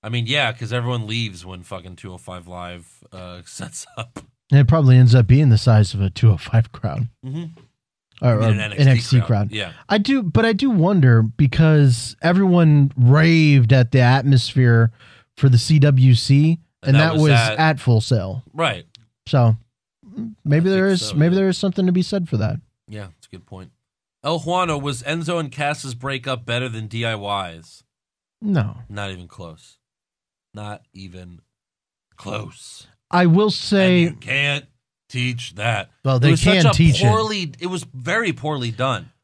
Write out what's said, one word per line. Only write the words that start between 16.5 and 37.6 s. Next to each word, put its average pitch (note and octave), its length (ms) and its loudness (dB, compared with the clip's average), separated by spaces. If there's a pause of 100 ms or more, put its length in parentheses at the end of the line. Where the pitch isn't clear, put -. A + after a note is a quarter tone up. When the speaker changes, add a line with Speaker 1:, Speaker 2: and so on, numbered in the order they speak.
Speaker 1:
And C3+ 80 -4
Speaker 2:
and C#3+ 60 4
Speaker 1:
that D3 120 6
Speaker 2:
that E3 60 -2
Speaker 1:
was D#3 80 2
Speaker 2:
was D#3 100 4
Speaker 1:
at A2 260 2
Speaker 2:
at D#3 220 0
Full A#2 200 2
Sail. G2+ 440 -4 (100)
Speaker 1:
Right. B2+ 300 -4 (420)
Speaker 2:
So, A#2 300 2 (880)
maybe D#3+ 260 0
Speaker 1:
I - 20 0
Speaker 2:
there F#3+ 160 0
Speaker 1:
think F#3 120 0
Speaker 2:
is, - 80 -10
Speaker 1:
so, E3+ 80 -6
Speaker 2:
maybe E3 180 2
Speaker 1:
yeah. G3 60 0
Speaker 2:
there F#3+ 80 0
is F3+ 100 -4
something F#3+ 280 -4
to F#3 60 0
be F3+ 100 0
said F3+ 260 -6
for - 80 -6
that. G#2 240 -4 (260)
Speaker 1:
Yeah, G#2 200 -16
that's E2 200 -20
a - 40 -20
good F2+ 160 -20
point. F#2 260 -20 (520)
El E3 160 -6
Juano, E3 400 -4
was C3+ 220 -8
Enzo E3 360 -6
and D3 140 -8
Cass's C#3+ 420 -8
breakup B2+ 520 -10
better B2 220 -6
than A2 180 -10
D A2+ 180 -8
I A2+ 120 -4
Y's? G2 680 -10 (580)
Speaker 2:
No. D#3 380 -4 (100)
Speaker 1:
Not G2+ 220 -12
even F2+ 180 -16
close. E2 480 -20 (800)
Not G#2 280 -16 (120)
even F2+ 460 -20 (760)
close. - 720 -16 (240)
Speaker 2:
I F3+ 160 2
will G3 240 2
say F#3 560 0
Speaker 1:
And E3+ 80 -4
you - 20 -20
can't C#3+ 480 -6 (440)
teach B2 480 -8
that. G#2 340 -6 (140)
Speaker 2:
Well, C3+ 120 0
Speaker 1:
It A#2+ 40 0
Speaker 2:
they C#3+ 120 4
Speaker 1:
was D#3+ 80 2
such F#3+ 220 4
Speaker 2:
can - 40 4
Speaker 1:
a G3+ 60 4
Speaker 2:
teach D#3+ 300 4
it. - 40 2
Speaker 1:
poorly, G#3+ 540 -2